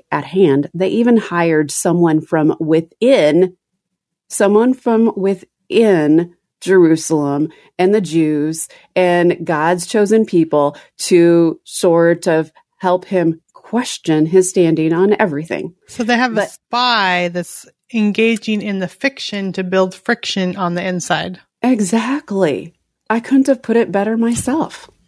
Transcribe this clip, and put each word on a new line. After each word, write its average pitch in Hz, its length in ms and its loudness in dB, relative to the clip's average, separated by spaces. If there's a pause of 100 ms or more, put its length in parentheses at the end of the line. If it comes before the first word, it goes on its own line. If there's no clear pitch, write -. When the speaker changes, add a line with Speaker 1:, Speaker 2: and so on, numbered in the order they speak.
(120)
Speaker 1:
at 151 120 -4
hand. 151 480 2
They 185 180 -4
even 233 260 2
hired 165 560 0
someone 170 480 0
from 156 400 0
within, 165 960 2 (720)
someone 214 460 2
from 226 420 0
within 185 1200 0 (260)
Jerusalem 160 880 2 (320)
and 185 120 2
the 220 80 2
Jews 156 680 -2 (260)
and 175 500 2
God's 170 420 -2
chosen 214 380 2
people 151 520 0 (220)
to 170 680 2
sort 170 640 0
of 160 240 -2 (260)
help 180 280 -2
him 170 340 -2 (120)
question - 720 -4
his 180 240 2
standing 165 460 0
on 196 260 2
everything. 165 540 -6 (140)
Speaker 2:
So - 140 -10
they 233 140 0
have 240 160 -2
a 220 40 -4
Speaker 1:
But 202 140 -2
Speaker 2:
spy 208 800 -2
that's 175 380 -10 (260)
engaging 220 680 0
in 202 160 -6
the 185 100 -6
fiction 202 640 -8
to 190 100 -6
build 185 320 0
friction - 640 -6
on 180 180 -4
the 175 80 -6
inside. 175 560 -4 (240)
Speaker 1:
Exactly. 208 1120 -2 (380)
I 233 100 0
couldn't 269 280 0
have 269 120 0
put 226 160 -2
it 226 160 0
better 208 240 -2
myself. 233 720 -4 (200)